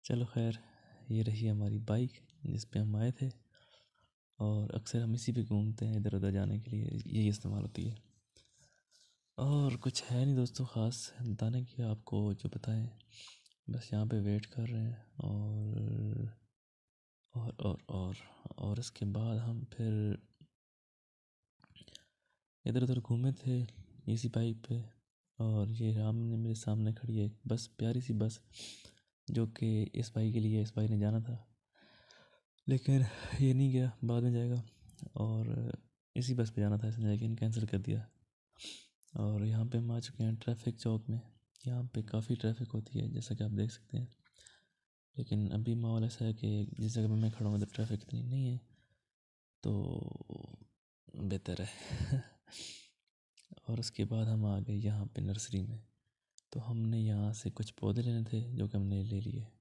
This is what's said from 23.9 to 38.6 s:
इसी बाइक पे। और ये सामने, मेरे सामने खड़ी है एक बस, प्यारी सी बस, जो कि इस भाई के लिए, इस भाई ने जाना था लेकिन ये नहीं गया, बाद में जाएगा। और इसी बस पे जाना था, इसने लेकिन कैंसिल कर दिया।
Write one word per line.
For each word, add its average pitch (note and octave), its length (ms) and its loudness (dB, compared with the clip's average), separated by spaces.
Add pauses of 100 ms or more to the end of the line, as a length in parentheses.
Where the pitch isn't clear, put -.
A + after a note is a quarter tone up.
इसी A#2 140 0
बाइक A2+ 300 0 (120)
पे। A#2 300 -4 (400)
और A2 320 2
ये A2+ 220 0
सामने, A2+ 440 0
मेरे A2+ 180 0
सामने G#2+ 380 0
खड़ी A2 240 -2
है G#2 80 4
एक G#2 120 -4 (100)
बस, A#2 200 -2
प्यारी A#2+ 340 -2
सी B2 120 -2
बस, A2 280 0 (880)
जो A#2 180 2
कि A2 360 0
इस - 320 -4
भाई A2 160 4
के A#2 80 2
लिए, A2 220 4
इस G#2+ 140 -2
भाई A2 120 2
ने G#2+ 120 4
जाना G#2+ 200 4
था A#2 260 -4 (1200)
लेकिन C3+ 380 4 (360)
ये C3 120 6
नहीं C3+ 180 6
गया, B2+ 320 2
बाद A#2 200 2
में B2 100 4
जाएगा। A#2+ 300 2 (520)
और A2+ 560 0 (440)
इसी B2 180 0
बस A#2 160 4
पे G#2+ 120 0
जाना G#2 160 4
था, A2 100 0
इसने A2 240 2
लेकिन A2+ 240 2
कैंसिल A2+ 300 0
कर G#2 120 0
दिया। G#2+ 300 0 (1120)